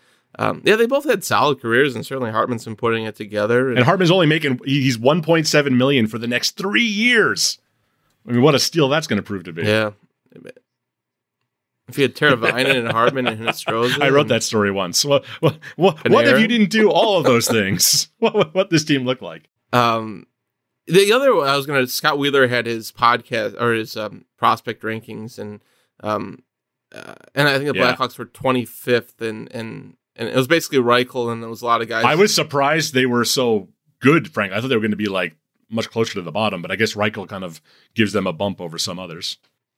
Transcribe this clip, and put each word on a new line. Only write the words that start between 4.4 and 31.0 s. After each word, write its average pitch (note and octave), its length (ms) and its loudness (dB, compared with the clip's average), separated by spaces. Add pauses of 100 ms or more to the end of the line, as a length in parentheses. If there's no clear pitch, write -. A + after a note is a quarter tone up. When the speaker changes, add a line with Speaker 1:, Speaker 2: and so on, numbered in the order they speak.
Speaker 2:
he, C#3 180 0
he's C3 160 0
one C#3+ 240 2
point E3 260 2
seven C#3+ 280 2
million B2+ 300 2
for A2+ 120 -8
the A#2 100 -8
next A#2+ 240 -2
three G#3 320 -2
years. G#3 760 0 (680)
I A#2+ 40 -4
mean, A#2+ 100 4
what D#3 120 6
a F3 60 2
steal D3+ 280 0
that's D#3 200 -2
gonna G2+ 140 -2
prove G2 220 -10
to F2+ 80 -14
be. E2 100 -8
Speaker 1:
Yeah. G#2+ 280 0 (2000)
If A#2+ 100 -8
you C#3+ 40 2
had B2 120 0
Teravainen C3 640 2
and A#2 160 -2
Hartman B2 340 2
and A2 140 -4
Hinostroza A#2 640 -2
Speaker 2:
<laughs> - 0 -
I C#3 80 2
wrote C#3+ 120 4
Speaker 1:
and - 80 -4
Speaker 2:
that A2+ 140 2
story G2+ 260 0
once. F#2+ 340 -2
What, C#3+ 200 2 (160)
what, - 180 0 (180)
what, F3 320 2
what A#3+ 200 6
if B3+ 100 6
you A3 80 4
Speaker 1:
Panarin? - 20 -4
Speaker 2:
didn't A3 220 2
do G#3+ 200 4
all F#3+ 280 2
of D#3 60 0
those A#2 240 2
things? G#2+ 640 0
<laughs> - 80 -20
What, A#3 140 0
what, G3+ 200 0
what F#3+ 160 0
this D#3 140 2
team C#3+ 220 0
look B2+ 160 -2
like? E2 260 -14 (240)
Speaker 1:
Um, A2+ 540 0 (600)
the G3+ 260 4
other C4 220 4
one, D3 140 0
I C#3 80 2
was C#3 100 -4
gonna, C#3 200 0
Scott D3 320 -2
Wheeler C#3 300 4
had A#2+ 180 -2
his A2+ 260 -6
podcast A#2+ 680 0
or A#2+ 120 2
his, A2+ 240 -4
um, G#2 300 -10 (120)
prospect A2+ 440 0
rankings, A2 560 -10
and, G#2 220 -14 (420)
um, G#2 400 -6 (520)
uh, - 200 -18 (200)
and C#3+ 140 2
I C#3 100 0
think C#3+ 140 -4
the A#2+ 60 -2
Speaker 2:
Yeah. B2 180 2
Speaker 1:
Blackhawks B2 220 -6
were A#2+ 80 -12
twenty-fifth, - 960 -4
and, A2+ 300 -10
and, A2 440 -14 (200)
and A2+ 120 -8
it - 60 -8
was C3 140 0
basically D#3 300 0
Reichel, A#2+ 540 0